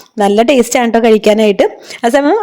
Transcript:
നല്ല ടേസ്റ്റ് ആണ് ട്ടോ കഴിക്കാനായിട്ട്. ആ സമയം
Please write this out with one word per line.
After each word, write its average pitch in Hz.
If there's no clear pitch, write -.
നല്ല 202
ടേസ്റ്റ് 254
ആണ് 233
ട്ടോ 233
കഴിക്കാനായിട്ട്. 214
ആ 240
സമയം 285